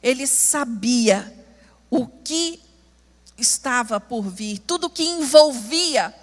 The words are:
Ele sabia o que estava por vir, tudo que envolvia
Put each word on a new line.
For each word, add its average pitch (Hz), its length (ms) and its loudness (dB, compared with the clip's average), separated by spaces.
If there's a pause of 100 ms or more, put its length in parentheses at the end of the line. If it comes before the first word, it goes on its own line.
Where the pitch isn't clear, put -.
Ele 254 240 -2
sabia 233 1080 0 (560)
o 247 180 0
que 330 520 -6 (760)
estava 240 640 -2
por 220 240 -6
vir, 196 360 -8
tudo 349 300 -6
que - 140 -4
envolvia 302 1200 2